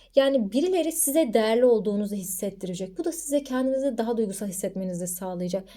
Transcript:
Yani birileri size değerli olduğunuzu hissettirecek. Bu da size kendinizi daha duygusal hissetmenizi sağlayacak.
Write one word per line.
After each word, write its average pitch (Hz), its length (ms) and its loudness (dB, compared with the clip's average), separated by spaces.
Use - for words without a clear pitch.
Yani 269 360 4
birileri 320 400 2
size 294 420 2
değerli 226 320 4
olduğunuzu 208 500 2
hissettirecek. 185 840 -6
Bu 339 80 -6
da 339 60 0
size 285 320 -2
kendinizi 262 540 0
daha 226 200 -2
duygusal 208 300 -4
hissetmenizi 185 600 -6
sağlayacak. 180 680 -6